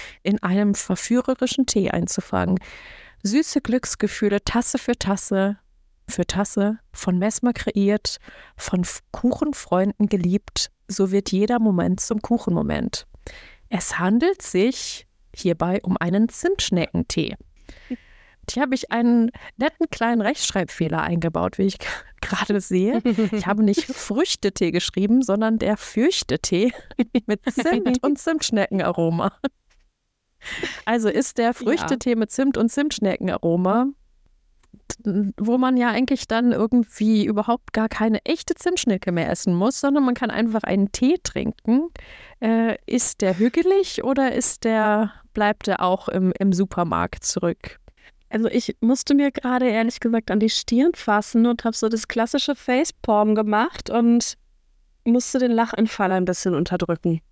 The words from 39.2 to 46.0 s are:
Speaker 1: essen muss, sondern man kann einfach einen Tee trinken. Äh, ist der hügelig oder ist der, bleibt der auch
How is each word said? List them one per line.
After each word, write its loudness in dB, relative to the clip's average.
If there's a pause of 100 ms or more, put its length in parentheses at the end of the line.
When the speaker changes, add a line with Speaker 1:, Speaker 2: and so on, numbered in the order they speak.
Speaker 1:
essen 0
muss, 0
sondern 2
man 2
kann -4
einfach 0
einen 2
Tee 2
trinken. 0 (540)
Äh, 2 (100)
ist -2
der 2
hügelig 2
oder 0
ist -2
der, 2 (220)
bleibt 0
der 0
auch 0